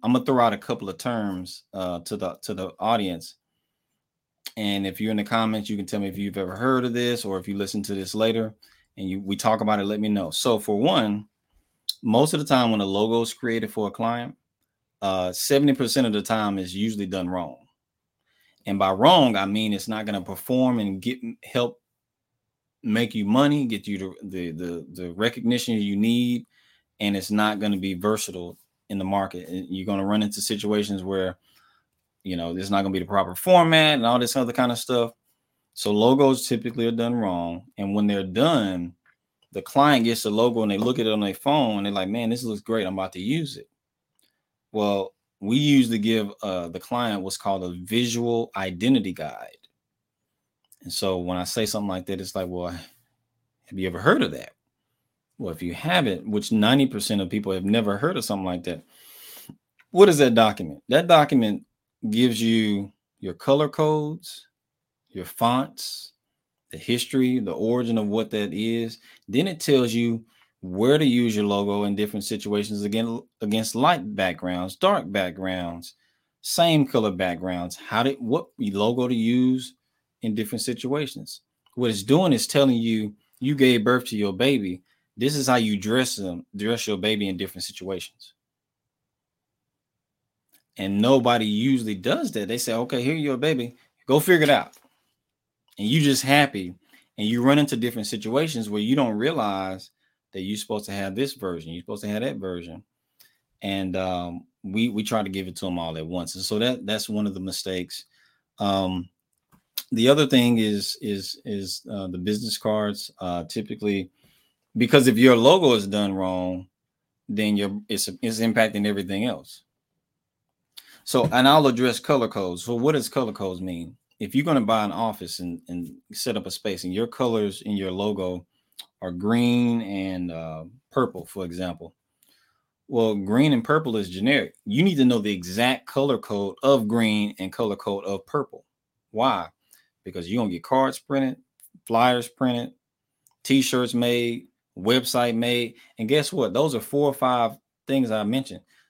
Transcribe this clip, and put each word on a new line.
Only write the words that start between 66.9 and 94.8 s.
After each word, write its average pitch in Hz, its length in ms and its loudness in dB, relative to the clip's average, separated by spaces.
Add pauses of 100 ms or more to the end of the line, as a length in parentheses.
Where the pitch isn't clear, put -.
the 95 140 -6
origin 117 440 0
of 104 100 0
what 107 220 -2
that 101 240 -2
is. 113 460 -4 (280)
Then 135 200 0
it 170 120 -8
tells 123 340 2
you 117 300 0 (380)
where 104 360 2
to 151 80 2
use 120 300 2
your 104 100 2
logo 101 380 0
in 101 120 -2
different 104 300 -4
situations, 104 580 -4
again, 113 380 -2 (200)
against 110 340 -2
light 127 400 0
backgrounds, 90 600 -4
dark 185 360 0
backgrounds, 90 840 -4 (460)
same 160 440 4
color 107 260 2
backgrounds, 90 640 -4
how - 280 -2
to, 139 100 0
what 131 340 -4 (120)
logo 113 480 0
to 123 80 0
use 127 600 2 (480)
in 110 120 -2
different 110 260 -4
situations. 131 800 -6 (340)
What 123 140 0
it's 101 140 -2
doing 147 300 6
is 113 140 0
telling 135 300 4
you, 110 380 0 (240)
you 139 160 0
gave 127 280 6
birth 123 220 4
to 110 120 -6
your 101 160 0
baby. 104 480 0 (340)
This 139 200 0
is 135 120 -2
how 127 80 4
you 110 220 2
dress 117 380 0
them, 90 300 -8 (100)
dress 110 300 -2
your 104 120 -2
baby 104 320 0
in 92 80 -4
different 92 260 -8
situations. - 720 -10 (2500)
And 98 240 0
nobody 120 440 4
usually 110 500 0
does 214 380 -2
that. 101 140 -6
They 117 120 -4
say, 120 140 -4
"Okay, 123 280 -2
here 143 140 0
you're 143 200 -2
a - 20 -4
baby. 127 400 -2 (280)
Go 139 140 6
figure 165 240 6
it 143 60 6
out." 113 240 2 (1080)